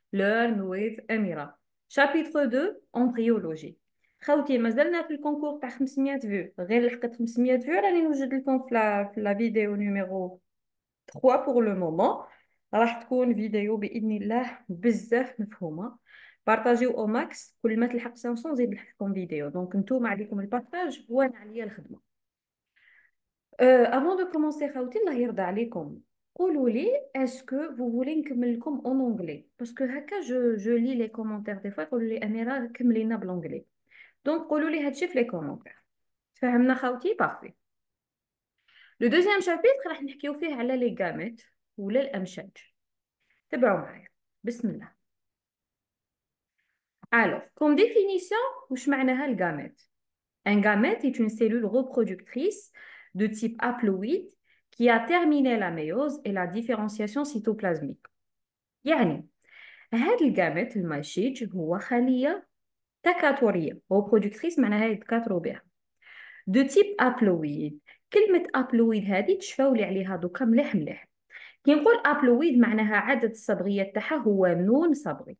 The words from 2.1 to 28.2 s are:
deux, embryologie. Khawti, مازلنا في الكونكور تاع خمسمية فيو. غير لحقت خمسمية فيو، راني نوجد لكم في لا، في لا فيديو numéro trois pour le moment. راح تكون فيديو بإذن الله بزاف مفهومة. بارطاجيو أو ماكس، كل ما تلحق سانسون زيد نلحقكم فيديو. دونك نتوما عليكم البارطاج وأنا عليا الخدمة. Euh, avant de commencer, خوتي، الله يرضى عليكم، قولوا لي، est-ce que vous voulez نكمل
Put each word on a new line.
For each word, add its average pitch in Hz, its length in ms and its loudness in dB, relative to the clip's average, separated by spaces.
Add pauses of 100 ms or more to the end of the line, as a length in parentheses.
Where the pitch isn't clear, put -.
deux, 269 360 -2 (120)
embryologie. 220 840 0 (480)
Khawti, 285 320 2
مازلنا 294 500 2
في 311 60 -6
الكونكور 294 460 -4
تاع 262 100 -8
خمسمية 269 500 -2
فيو. 202 400 -6
غير 220 260 2
لحقت 240 300 -4
خمسمية 240 420 0
فيو، 247 160 -2
راني 370 280 4
نوجد 269 320 0
لكم 262 260 0
في 254 140 -8
لا، 208 420 0
في 214 60 -6
لا 202 120 0
فيديو 208 420 0
numéro 190 640 -4 (720)
trois 262 320 4
pour 240 180 2
le 208 140 2
moment. 180 500 0 (480)
راح 233 300 2
تكون 247 320 0
فيديو 214 420 -2
بإذن 214 340 -4
الله 214 460 -4 (120)
بزاف 233 680 -2
مفهومة. 185 580 -8 (500)
بارطاجيو 233 440 4
أو 214 160 -2
ماكس، 254 560 -4
كل 220 160 0
ما 240 80 2
تلحق 240 280 -6
سانسون 240 400 -6
زيد 240 140 0
نلحقكم 196 440 -8
فيديو. 175 360 -6
دونك 180 260 -8
نتوما 226 340 0
عليكم 202 300 -6
البارطاج 247 680 -8
وأنا 254 280 0
عليا 214 260 -12
الخدمة. - 460 -16 (1500)
Euh, 254 300 8
avant 285 240 2
de 370 80 0
commencer, 302 500 -2
خوتي، 254 260 -6
الله 370 140 0
يرضى 233 280 -2
عليكم، 190 580 -4 (360)
قولوا 311 340 2
لي، 254 180 0 (300)
est-ce 254 260 -4
que 285 320 -6
vous 233 160 -4
voulez 254 260 -2
نكمل 247 360 -2